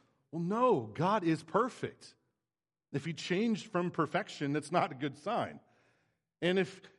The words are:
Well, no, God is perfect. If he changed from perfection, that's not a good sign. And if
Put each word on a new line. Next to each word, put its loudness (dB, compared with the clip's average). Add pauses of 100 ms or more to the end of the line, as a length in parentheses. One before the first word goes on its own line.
(340)
Well, -4
no, 2
God 2
is 2
perfect. -2 (800)
If -4
he -4
changed -2
from 0
perfection, -2
that's -2
not 4
a -12
good -4
sign. -4 (800)
And 2
if -2 (180)